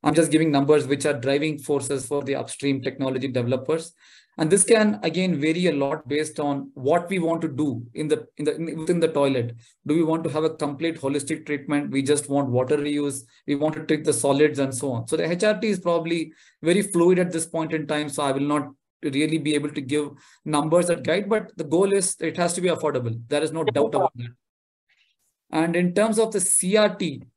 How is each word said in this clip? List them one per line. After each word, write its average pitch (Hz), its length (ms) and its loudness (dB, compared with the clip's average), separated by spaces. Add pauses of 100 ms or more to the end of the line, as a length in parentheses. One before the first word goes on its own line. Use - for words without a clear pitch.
I'm 147 120 2
just 156 160 4
giving 156 180 4
numbers 139 380 4
which 139 180 0
are 147 80 2
driving 143 460 0
forces 139 480 -2
for 143 160 -4
the 135 100 -4
upstream 135 480 -2
technology 131 460 -4
developers. 123 680 -2 (460)
And 156 100 2
this 196 140 4
can, 214 400 4
again, 170 360 0
vary 160 280 2
a 156 60 2
lot 139 340 -2
based 151 320 -4
on 143 340 -4
what 165 340 0
we 190 120 -2
want 165 220 -2
to 160 60 -4
do 131 460 -4
in 151 140 -6
the, 151 180 -2 (120)
in 156 80 -6
the, 147 100 -2
in, 165 240 -6
within 170 200 0
the 160 100 2
toilet. 135 460 0 (300)
Do 147 80 0
we 165 100 4
want 160 200 0
to 156 80 -2
have 156 120 -2
a 156 120 0
complete 151 440 -4
holistic 139 460 -4
treatment? 143 460 -2
We 135 100 0
just 143 280 2
want 139 200 2
water 127 280 2
reuse. 147 480 -2 (200)
We 147 80 0
want 156 220 0
to 160 100 -10
treat 151 180 0
the 151 100 2
solids 139 440 2
and 135 160 0
so 135 180 -4
on. 113 160 -6
So 160 100 -2
the 165 120 -2
H 175 140 0
R 214 160 2
T 226 80 -2
is 190 120 0
probably 165 540 -2 (300)
very 175 180 4
fluid 175 380 4
at 175 120 0
this 160 140 -4
point 160 260 -4
in 156 140 -4
time. 151 240 -2
So 147 140 -4
I 135 80 0
will 135 80 -2
not 143 320 -2 (320)
really 151 340 0
be 147 160 -2
able 147 160 0
to 147 120 -6
give 143 280 -2 (360)
numbers 156 420 2
that 170 160 -2
guide, 190 260 0
but 214 280 -2
the 165 60 -6
goal 165 300 2
is 190 280 0
it 160 160 -4
has 175 160 0
to 185 80 -4
be 180 80 2
affordable. 127 580 -2
There 147 160 0
is 151 80 -4
no 160 140 -4
doubt - 280 0
about 185 220 2
that. 120 160 -10 (1200)
And 165 240 0
in 175 180 2
terms 208 240 2
of 220 140 2
the 208 80 0
C 185 380 2
R 208 180 4
T 151 260 -4 (160)